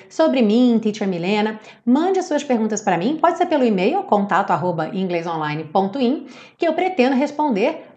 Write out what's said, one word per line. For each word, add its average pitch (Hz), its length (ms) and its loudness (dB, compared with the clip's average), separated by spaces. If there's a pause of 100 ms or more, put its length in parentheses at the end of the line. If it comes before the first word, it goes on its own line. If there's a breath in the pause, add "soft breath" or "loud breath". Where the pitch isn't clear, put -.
sobre 269 340 2
mim, 226 400 4
Teacher 208 240 -2
Milena, 208 540 -2 (240 loud breath)
mande 330 340 2
as 339 80 -2
suas 294 160 -2
perguntas 214 400 -2
pra 175 160 0
mim, 269 220 -2
pode 339 180 2
ser 349 80 0
pelo 294 180 0
e-mail, 226 380 2
contato 202 480 0
arroba 165 380 -2
inglesonline 165 760 -4
ponto 196 360 -2
in, 262 260 0 (320 loud breath)
que 339 80 0
eu 311 80 2
pretendo 320 400 0
responder 277 720 -2 (100)